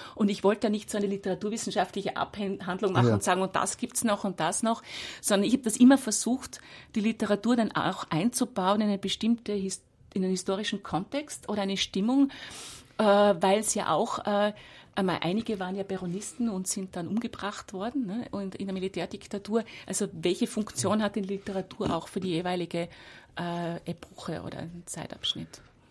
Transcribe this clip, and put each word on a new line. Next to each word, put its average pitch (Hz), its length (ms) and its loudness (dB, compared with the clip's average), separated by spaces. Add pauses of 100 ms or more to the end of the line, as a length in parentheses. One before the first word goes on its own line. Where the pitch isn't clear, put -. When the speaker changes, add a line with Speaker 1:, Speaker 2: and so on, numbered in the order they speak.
(160)
Speaker 1:
Und 202 140 4
ich 202 140 -2
wollte 208 180 6
da 233 80 2
nicht 208 200 -2
so 214 80 -2
eine 202 100 0
literaturwissenschaftliche 196 1120 -2
Abhandlung 180 760 -2
machen 123 140 6
Speaker 2:
Ja. 110 60 6
Speaker 1:
und 101 100 2
sagen, 185 180 4
und 190 140 -2
das - 220 0
gibt's - 260 -4
noch 208 220 0
und 190 160 -2
das 170 220 0
noch, 226 200 0 (380)
sondern 202 260 4
ich 220 60 4
hab - 100 0
das 208 140 -2
immer 262 200 10
versucht, - 600 -2 (360)
die 220 60 2
Literatur 220 540 2
dann 226 160 2
auch - 380 0
einzubauen 202 720 2
in 214 60 2
eine 202 100 2
bestimmte 208 560 0
His-, 196 280 -4 (320)
in 190 100 0
einen 185 80 2
historischen 196 520 -2
Kontext 277 640 -6
oder 208 140 -2
eine 196 160 0
Stimmung, 262 520 4 (680)
äh, 220 60 2
weil's 202 720 6
ja 196 180 0
auch, 165 320 0
äh, 208 280 2 (420)
einmal 185 260 2
einige 202 380 -2
waren 185 160 -4
ja 196 80 -4
Peronisten 196 640 -4
und 185 180 -4
sind 190 280 -6
dann 170 120 -6
umgebracht 208 640 -4
worden, 240 340 -4
ne, 220 240 -6
und 196 240 -8
in 196 120 -6
der 190 60 -4
Militärdiktatur. 196 920 -4 (220)
Also 202 260 -2
welche 180 360 0
Funktion 214 560 0
hat 202 120 -2
die 214 60 0
Literatur 190 720 -4
auch 165 140 -4
für 196 100 -4
die 185 100 -2
jeweilige, 170 600 -2 (500)
äh, 170 360 -4 (100)
Epoche - 560 -8
oder - 260 -10 (180)
Zeitabschnitt? - 760 -8 (300)